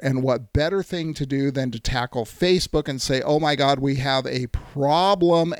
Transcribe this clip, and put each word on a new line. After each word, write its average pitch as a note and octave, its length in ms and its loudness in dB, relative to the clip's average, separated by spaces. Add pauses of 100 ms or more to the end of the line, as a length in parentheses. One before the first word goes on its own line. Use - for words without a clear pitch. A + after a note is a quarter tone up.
And C3 180 0
what B2 300 -2
better F3 320 0
thing D#3+ 300 -6
to C#3+ 120 -6
do C#3 240 0
than C3 220 -2
to A2+ 80 -8
tackle B2 440 -2
Facebook F3 640 0
and C3+ 160 -6
say, C3 180 0
"Oh D3 200 2
my D3 160 0
God, C#3 240 2
we C#3 160 0
have C3 280 0
a B2+ 220 -4
problem E3+ 1120 2